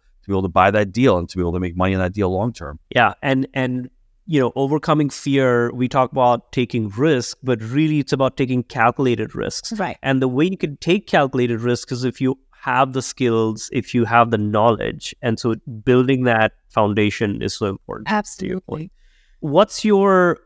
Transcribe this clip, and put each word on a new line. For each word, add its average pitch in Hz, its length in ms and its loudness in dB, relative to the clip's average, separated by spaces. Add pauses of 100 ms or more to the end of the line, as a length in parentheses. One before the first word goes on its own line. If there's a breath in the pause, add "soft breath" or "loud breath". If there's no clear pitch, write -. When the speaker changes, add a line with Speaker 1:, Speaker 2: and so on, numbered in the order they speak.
(240)
Speaker 1:
to - 40 -20
be 98 60 -2
able 95 80 0
to 95 80 -2
buy 95 220 4
that 104 200 2
deal 110 260 4
and 85 120 -4
to - 80 -14
be 92 40 0
able 85 120 0
to 90 80 -2
make 87 160 -4
money 92 160 2
on 92 80 0
that 90 100 -2
deal 101 180 -2
long 101 220 -2
term. 76 280 -12 (140)
Speaker 2:
Yeah, 117 280 4
and, 135 320 0
and, 127 360 -4 (380)
you 156 120 0
know, 120 160 2
overcoming 143 560 0
fear, 123 640 0
we 123 140 -2
talk 127 240 0
about 123 400 0
taking 117 380 -2
risk, 123 540 0
but 123 180 0
really 147 380 0
it's 135 120 -4
about 131 260 0
taking 127 260 0
calculated 120 720 0
risks. - 380 -6
Speaker 3:
Right. 190 280 -6
Speaker 2:
And 135 180 0
the 135 80 2
way 127 180 0
you 190 120 -2
can 147 200 -6
take 190 280 0
calculated 127 560 0
risks 120 300 -2
is 123 120 -6
if 123 160 -4
you 131 200 -2 (100)
have 131 440 -2
the 127 100 -4
skills, 113 680 -2
if 127 220 -4
you 120 120 2
have 117 260 4
the 110 80 2
knowledge. 107 800 0
And 113 180 -2
so 113 140 -2 (300)
building 127 400 2
that 110 300 2 (160)
foundation 104 760 0
is 101 100 -4
so 107 140 -4
important. 107 420 -8
Speaker 3:
Absolutely. 190 800 -6 (520)
Speaker 2:
What's 160 440 0
your 196 600 4